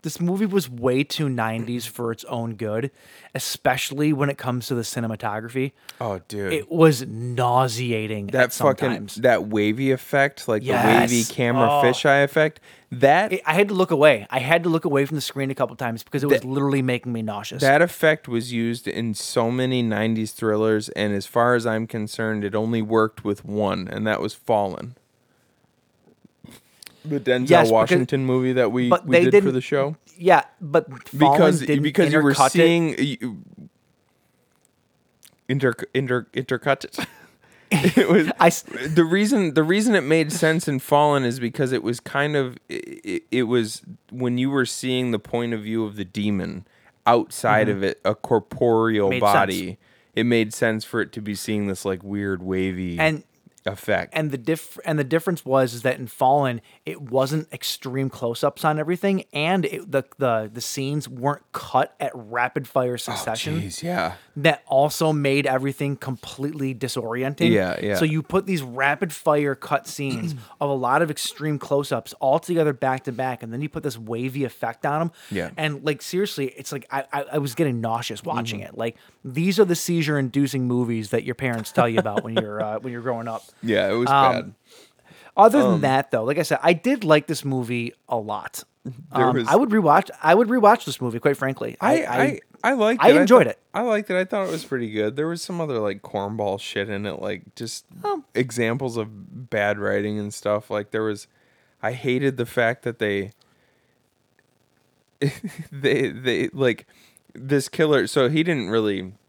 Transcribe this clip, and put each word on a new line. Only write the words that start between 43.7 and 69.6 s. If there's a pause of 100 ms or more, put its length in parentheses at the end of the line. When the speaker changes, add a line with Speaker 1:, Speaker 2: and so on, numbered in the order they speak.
Speaker 2:
when
you
were
seeing
the
point
of
view
of
the
demon (400)
outside
Speaker 1:
Mm-hmm.
Speaker 2:
of
it,
a
corporeal
Speaker 1:
Made
sense.
Speaker 2:
body. (380)
It
made
sense
for
it
to
be
seeing
this,
like,
weird
wavy
Speaker 1:
And (420)
Speaker 2:
effect.
Speaker 1:
And
the
diff-,
and
the
difference
was
is
that
in
Fallen, (240)
it
wasn't
extreme
close-ups
on
everything,
and
it,
the, (140)
the,
the
scenes
weren't
cut
at
rapid
fire
Speaker 2:
Oh,
Speaker 1:
succession.
Speaker 2:
jeez,
yeah. (240)
Speaker 1:
That
also
made
everything
completely
disorienting.
Speaker 2:
Yeah,
yeah.
Speaker 1:
So
you
put
these
rapid
fire
cut